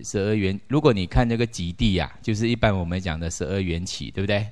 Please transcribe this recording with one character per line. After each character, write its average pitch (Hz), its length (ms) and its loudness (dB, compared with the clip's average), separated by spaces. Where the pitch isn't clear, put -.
十 - 140 -4
二 104 160 2
缘， 98 240 0
如 143 120 0
果 147 120 6
你 95 140 0
看 123 220 4
这 117 80 2
个 117 80 2
极 87 280 -4
地 98 260 2
啊， - 240 -2
就 113 120 0
是 113 140 0
一 117 60 2
般 110 220 4
我 90 80 0
们 87 160 -2
讲 85 180 -4
的 82 120 -4
十 85 140 -6
二 95 160 -2
缘 85 240 -2
起， 69 260 -8
对 - 120 -4
不 98 40 -2
对？ 104 240 0